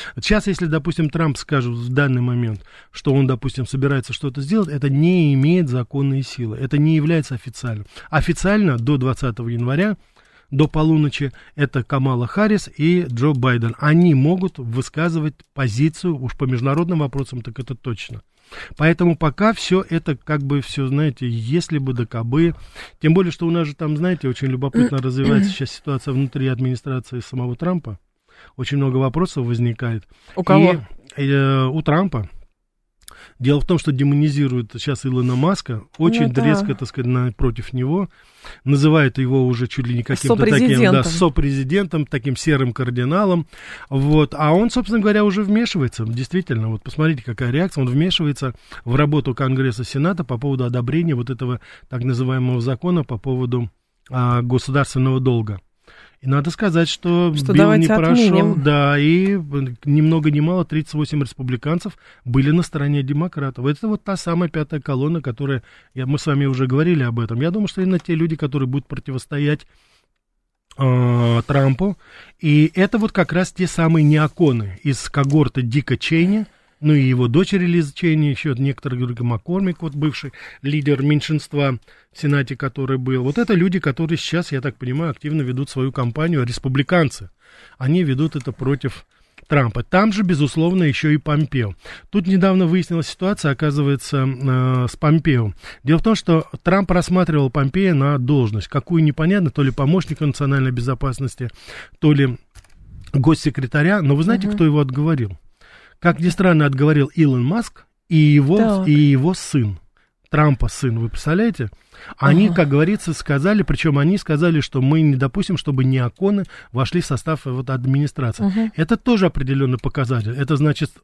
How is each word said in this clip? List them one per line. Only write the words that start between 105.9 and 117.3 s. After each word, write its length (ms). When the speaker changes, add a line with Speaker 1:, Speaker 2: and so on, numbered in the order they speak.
Speaker 1:
Как 200
ни 100
странно, 380
отговорил 480
Илон 280
Маск 420
и 80
его, 400
Speaker 2:
Так. 300
Speaker 1:
и 40
его 420
сын. 460
Трампа 380
сын, 320
вы 100
представляете? 600
Они, 300
Speaker 2:
Ага. 80
Speaker 1:
как 140
говорится, 440
сказали, 500
причем 340
они 200
сказали, 440
что 200
мы 200
не 140
допустим, 420
чтобы 260
неоконы 600
вошли 300
в 40
состав, 420